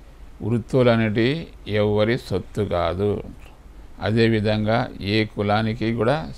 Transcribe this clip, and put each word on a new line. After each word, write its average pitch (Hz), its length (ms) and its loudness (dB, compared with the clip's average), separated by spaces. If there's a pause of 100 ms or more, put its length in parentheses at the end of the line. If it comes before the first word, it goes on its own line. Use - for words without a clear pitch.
(420)
వృత్తులు 120 480 2
అనేటివి 113 580 2 (200)
ఎవరి 107 500 2
సొత్తు - 440 -4
కాదు, 92 640 0 (760)
అదేవిధంగా 110 880 2 (120)
ఏ 107 240 2
కులానికి 110 680 0
కూడా 127 440 0